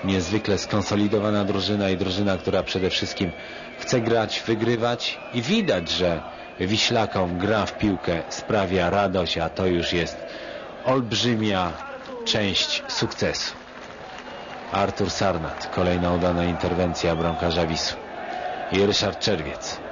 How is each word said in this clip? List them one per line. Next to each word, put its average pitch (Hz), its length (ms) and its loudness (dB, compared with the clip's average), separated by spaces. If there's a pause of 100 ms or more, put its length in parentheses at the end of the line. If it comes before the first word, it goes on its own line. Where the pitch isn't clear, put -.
Niezwykle 95 540 2
skonsolidowana 104 840 2
drużyna 98 460 2
i 92 60 4
drużyna, 95 400 2
która 92 260 2
przede 92 280 0
wszystkim 90 420 -2 (460)
chce - 220 2
grać, 110 460 2
wygrywać 117 720 0 (160)
i 120 80 0
widać, 127 480 2
że 85 320 2 (380)
Wiślakom 101 760 2
gra 101 280 2
w - 120 -8
piłkę 90 500 2
sprawia 92 600 0
radość, 95 480 2
a 80 100 0
to 95 180 -2
już 87 260 2
jest 85 240 0 (680)
olbrzymia 110 880 2 (520)
część 202 640 0
sukcesu. - 680 -2 (1160)
Artur 98 380 2
Sarnat, 87 640 -2
kolejna 90 380 2
udana 87 320 2
interwencja 87 720 2
bramkarza 85 500 0
Wisły. - 320 -2 (760)
I 98 140 4
Ryszard 101 340 0
Czerwiec. 80 600 -2 (120)